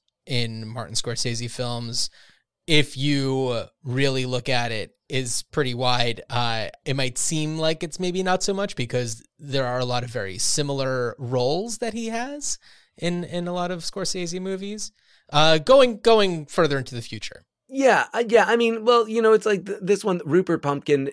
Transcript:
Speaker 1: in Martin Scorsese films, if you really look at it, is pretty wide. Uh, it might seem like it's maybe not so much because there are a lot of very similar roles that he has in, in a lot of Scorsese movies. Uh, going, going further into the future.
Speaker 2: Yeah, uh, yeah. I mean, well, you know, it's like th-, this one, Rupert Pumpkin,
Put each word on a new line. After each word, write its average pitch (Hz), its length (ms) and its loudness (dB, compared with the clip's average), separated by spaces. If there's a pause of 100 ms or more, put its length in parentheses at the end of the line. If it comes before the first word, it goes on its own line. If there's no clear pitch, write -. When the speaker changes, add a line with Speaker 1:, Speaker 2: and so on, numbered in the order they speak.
(280)
Speaker 1:
in 117 400 -4
Martin 110 260 -10
Scorsese 120 560 -4
films, 120 640 -6 (560)
if 151 280 2
you 131 680 -2 (200)
really 131 440 -2
look 127 200 -4
at 120 240 0
it, 107 200 -8 (180)
is 131 320 -4 (100)
pretty 131 220 -2
wide. 120 560 0
Uh, 117 380 -2 (180)
it 139 100 -2
might 131 220 -2
seem 156 400 -2
like 160 240 -2
it's 160 180 -8
maybe 180 220 -2
not 185 220 0
so 202 100 0
much 196 220 -6
because 120 480 -4 (160)
there 135 260 -4
are 123 140 -4
a 127 60 -2
lot 123 180 -2
of 120 80 -8
very 98 260 -6
similar 135 800 -2
roles 143 640 -2
that 226 140 -4
he 226 140 -6
has 254 520 -6 (380)
in, 175 260 -2
in 175 240 -6
a 175 60 -6
lot 175 180 -4
of 180 80 -8
Scorsese 180 600 -6
movies. 190 520 -8 (400)
Uh, 156 280 6
going, 247 400 6
going 196 460 4
further 143 320 2
into 127 180 -8
the 120 60 -8
future. - 420 -12 (260)
Speaker 2:
Yeah, 254 440 4
uh, 233 140 0
yeah. 214 200 6
I 220 100 4
mean, 226 280 2
well, 233 240 6
you 226 120 0
know, 220 120 6
it's 220 120 4
like 208 200 0
th-, 196 160 -8
this 196 220 2
one, 180 220 0
Rupert 165 360 2
Pumpkin, 143 520 0